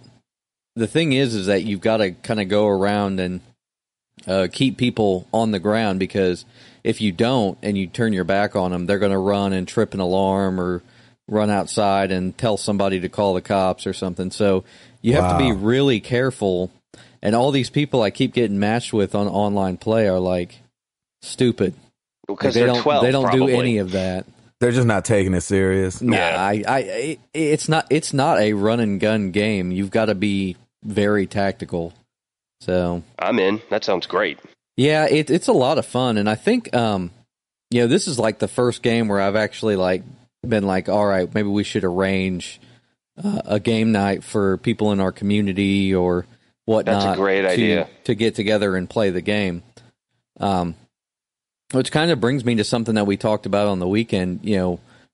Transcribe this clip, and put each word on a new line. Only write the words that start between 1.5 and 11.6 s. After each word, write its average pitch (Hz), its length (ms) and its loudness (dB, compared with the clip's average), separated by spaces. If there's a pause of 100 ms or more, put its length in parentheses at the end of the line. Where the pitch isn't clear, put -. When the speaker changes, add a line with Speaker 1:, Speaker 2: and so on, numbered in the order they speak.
Speaker 1:
you've 101 180 -4
gotta 107 300 2
kinda 107 340 -4
go 104 220 2
around 98 520 0
and, 90 220 -6 (880)
uh, 92 240 0
keep 135 260 0
people 104 560 0
on 110 180 0
the 101 80 -2
ground, 104 400 0
because 92 440 -2 (400)
if 113 180 -2
you 104 100 0
don't 113 520 0
and 104 140 -2
you 95 100 -4
turn 113 260 -2
your 92 120 0
back 98 300 0
on 92 180 0
'em, 90 120 -4
they're 98 140 0
gonna 98 200 0
run 101 340 0
and 92 140 -2
trip - 260 -2
an 101 80 -4
alarm 95 580 0
or 90 220 -4 (480)
run 107 200 0
outside 98 600 0